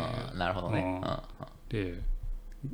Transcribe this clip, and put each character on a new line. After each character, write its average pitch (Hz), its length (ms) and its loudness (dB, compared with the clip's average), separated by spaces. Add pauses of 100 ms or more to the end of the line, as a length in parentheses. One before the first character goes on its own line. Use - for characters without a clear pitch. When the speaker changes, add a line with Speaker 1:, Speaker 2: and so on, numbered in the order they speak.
(320)
Speaker 1:
う - 20 -4
ん、 92 40 -2
な 87 100 4
る 92 60 4
ほ 90 80 0
ど 87 80 0
ね。 101 100 4
Speaker 2:
う 92 40 2
ん。 92 100 2
Speaker 1:
う 92 40 0
ん、 - 40 -4
う 82 120 2
ん。 - 60 0 (480)
Speaker 2:
で、 92 340 0 (720)